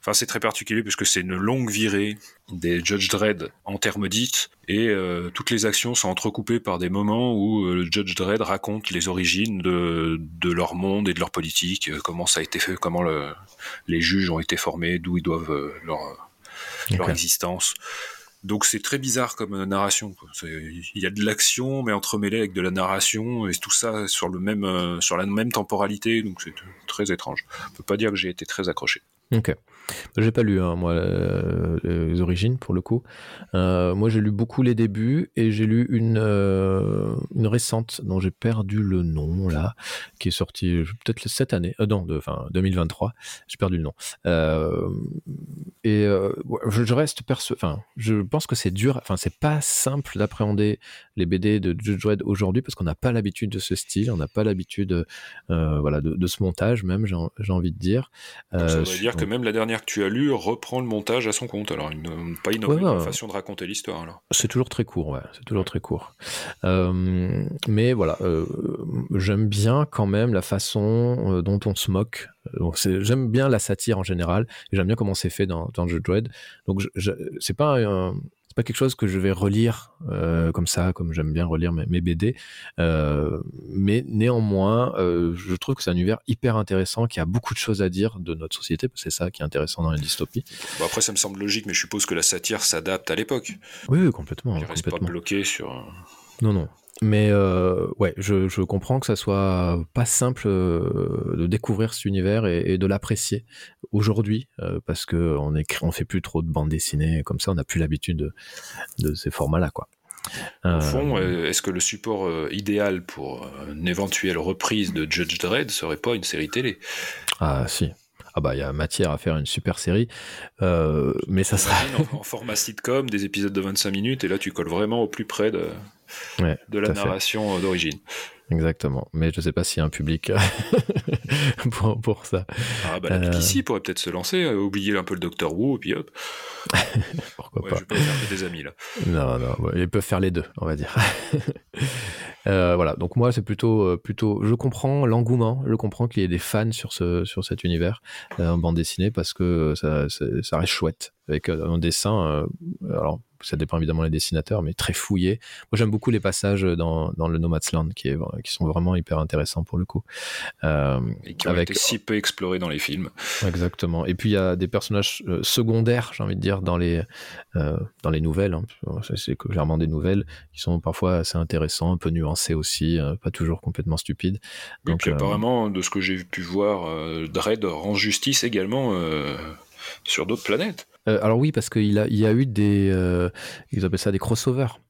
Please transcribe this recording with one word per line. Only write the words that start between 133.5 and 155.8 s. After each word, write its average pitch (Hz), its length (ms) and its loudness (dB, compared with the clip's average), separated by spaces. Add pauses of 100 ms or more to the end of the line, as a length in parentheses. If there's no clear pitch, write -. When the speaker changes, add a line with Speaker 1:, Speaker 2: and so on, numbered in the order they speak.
Speaker 1:
pourrait 107 180 0
peut-être - 180 -4
se - 120 -2
lancer, 90 340 0
euh, 123 120 2
oublier 101 400 0
un 92 80 2
peu 95 100 -4
le 90 60 -6
Docteur 85 380 -2
Who, 131 180 2
et - 20 -6
puis - 160 -2
hop. - 160 -8 (640)
Speaker 2:
<laughs> - 640 0
Pourquoi - 260 -6
Speaker 1:
Ouais, 95 80 -6
Speaker 2:
pas. - 60 2
Speaker 1:
je - 40 -2
vais - 60 -14
pas 220 100 -4
faire 143 320 2
que 104 60 -2
des 95 100 -4
amis, 85 180 -6
là. 71 100 -12 (340)
Speaker 2:
Non, 69 320 2
non, 62 220 0
ouais, 80 160 0
ils 90 120 2
peuvent 98 140 0
faire 92 180 0
les 95 100 4
deux, 87 140 -2 (140)
on 87 80 -4
va 78 100 0
dire. 73 180 -6 (380)
<laughs> 156 40 0 (1120)
Euh, 90 280 6
voilà. 82 180 4
Donc - 220 -2
moi, 120 160 4
c'est 113 100 0
plutôt, 110 400 2
euh, 90 140 4
plutôt, 104 480 0
je 110 100 4
comprends 135 500 0
l'engouement, 120 640 4
je 113 80 4
comprends 110 320 0
qu'il 110 160 0
y - 20 4
ait 90 40 2
des 87 100 2
fans 110 320 0
sur - 220 -6
ce, 87 320 2
sur 92 200 -4
cet - 200 -4
univers, 87 380 2 (360)
euh, 85 120 4
en 85 80 4
bande 85 180 4
dessinée 90 340 0
parce 90 240 -2
que, - 80 -2
euh, 82 320 4
ça, 73 340 0
c'est, 62 360 -2
ça - 120 -4
reste 85 160 0
chouette. - 400 -4 (160)
Avec, 76 200 -2
euh, 80 180 -2
un 85 120 2
dessin, 82 680 2 (380)
euh, - 40 -6
alors, 78 300 -2 (220)
ça - 160 -6
dépend 78 220 -2
évidemment 80 260 2
des 80 60 2
dessinateurs, 78 520 0
mais 78 120 -4
très - 180 -4
fouillé. 95 480 0 (320)
Moi, 110 40 0
j'aime 107 140 2